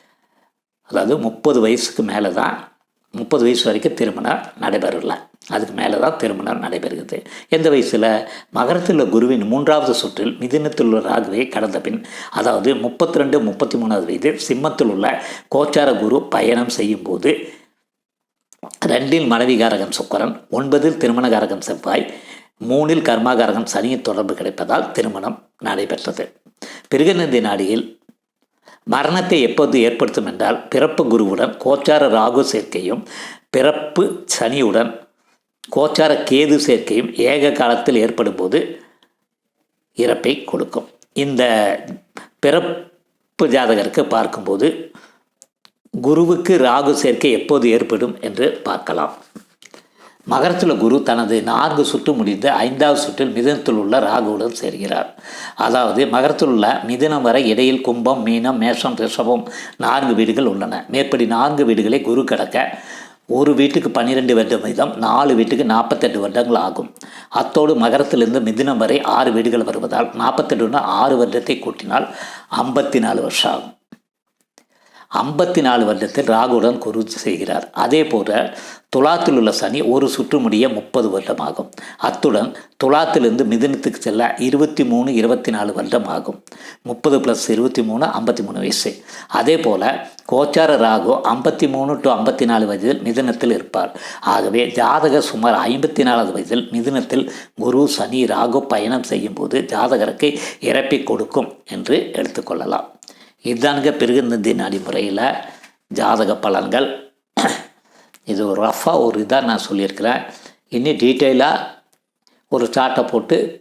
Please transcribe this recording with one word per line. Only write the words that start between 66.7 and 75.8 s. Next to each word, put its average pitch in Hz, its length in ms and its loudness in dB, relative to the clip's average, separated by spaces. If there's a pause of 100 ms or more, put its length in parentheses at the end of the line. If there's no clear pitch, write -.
அத்தோடு 151 480 2
மகரத்திலிருந்து 120 720 2
மிதுனம் 120 340 0
வரை 120 160 2 (140)
ஆறு 123 200 4
வீடுகள் 113 360 2
வருவதால் 110 460 -2
நாற்பத்தெட்டு 117 680 0 (120)
ஆறு 131 200 4
வருடத்தை 120 420 0
கூட்டினால் 113 500 -4 (480)
ஐம்பத்தி 131 440 0
நாலு 101 220 0
வருஷம் - 320 0
ஆகும். - 180 -8 (1400)
ஐம்பத்தி 156 500 0
நாலு 123 220 4